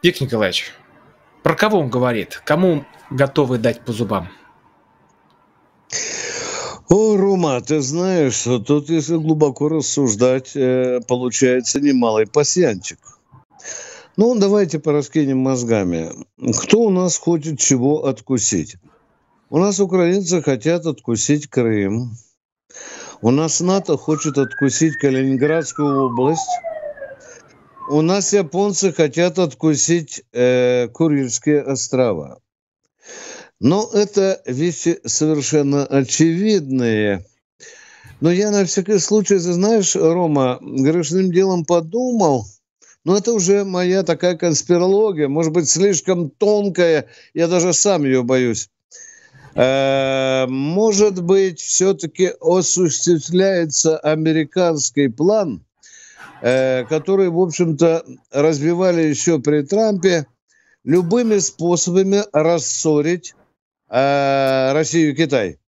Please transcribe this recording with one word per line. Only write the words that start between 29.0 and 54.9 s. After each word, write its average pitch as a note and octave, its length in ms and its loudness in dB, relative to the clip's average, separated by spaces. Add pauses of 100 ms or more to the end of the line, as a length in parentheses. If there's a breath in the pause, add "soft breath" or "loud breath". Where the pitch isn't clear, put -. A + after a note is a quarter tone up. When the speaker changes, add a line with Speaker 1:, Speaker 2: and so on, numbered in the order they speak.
Speaker 2:
откусить, D#3+ 960 -2
э, B2 560 2
Курильские C#3+ 720 0
острова. B2 760 -2 (1200 loud breath)
Но E3 340 2
это G3 500 0
вещи E3 600 -2
совершенно C#3+ 800 0
очевидные. C3+ 1400 0 (960 loud breath)
Но D#3+ 100 2
я G3+ 200 0
на G3+ 140 2
всякий G3 340 0
случай, G3+ 360 2
ты F3 180 0
знаешь, G3 440 2
Рома, D#3+ 640 2
грешным E3 720 0
делом F#3 320 2
подумал, F3 800 0 (600 soft breath)
но F3+ 120 2
это G#3 160 -2
уже G3+ 320 2
моя F#3 380 0
такая E3+ 340 0
конспирология, F3 920 0
может D#3 240 -2
быть, D#3+ 160 0
слишком F3 640 0
тонкая, F3+ 760 0 (280 soft breath)
я E3 140 0
даже F3+ 240 0
сам F3+ 320 0
ее C3 180 2
боюсь. B2 460 -2 (840 loud breath)
Э, C3+ 960 0
может F#3 720 0
быть, F#3+ 380 2
все-таки F#3 800 -2
осуществляется E3+ 1600 0
американский D#3 1120 0